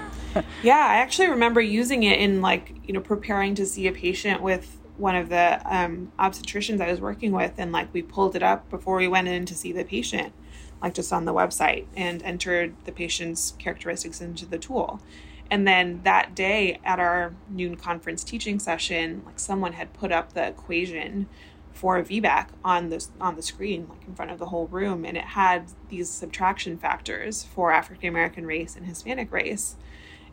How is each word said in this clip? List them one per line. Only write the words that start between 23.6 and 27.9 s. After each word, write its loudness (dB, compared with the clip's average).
like, -20
in -14
front -8
of -10
the -6
whole -2
room, -2
and -6
it -6
had 2
these -6
subtraction -2
factors -4
for 2
African 2